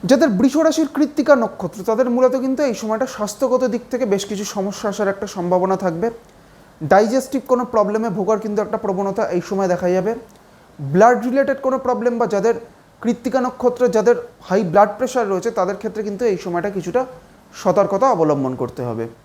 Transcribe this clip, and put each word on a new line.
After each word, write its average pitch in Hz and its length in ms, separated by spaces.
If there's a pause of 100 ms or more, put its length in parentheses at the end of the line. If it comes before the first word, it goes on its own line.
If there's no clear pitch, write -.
যাদের 277 200 (100)
বৃষ 240 180
রাশির 320 380
কৃত্তিকা 285 400
নক্ষত্র 214 440 (100)
তাদের 233 260
মূলত 254 180 (100)
কিন্তু 262 260
এই 214 120
সময়টা 220 340
স্বাস্থ্যগত 247 480 (100)
দিক 240 180
থেকে 254 220
বেশ 196 160
কিছু 208 160 (100)
সমস্যা 202 340
আসার 196 240
একটা 202 220
সম্ভাবনা 185 480
থাকবে। 175 240 (760)
ডাইজেস্টিভ 226 600 (100)
কোনো 247 120 (100)
প্রবলেমে 220 440
ভোগার 214 220
কিন্তু 214 220
একটা 214 160
প্রবণতা 196 460 (120)
এই 175 140
সময় 190 240
দেখা 180 220
যাবে। 185 160 (680)
ব্লাড 185 460
রিলেটেড 269 400
কোনো 262 200
প্রবলেম 240 340
বা 240 80
যাদের 202 280 (460)
কৃত্তিকা 240 440
নক্ষত্র, 247 420
যাদের 214 280 (320)
হাই 196 140 (100)
ব্লাড 202 260
প্রেশার 247 340
রয়েছে 190 200
তাদের 196 300
ক্ষেত্রে 214 260
কিন্তু 202 180
এই 196 200
সময়টা 175 240
কিছুটা 196 320 (600)
সতর্কতা 196 440 (100)
অবলম্বন 143 460
করতে 123 260
হবে। 113 180 (200)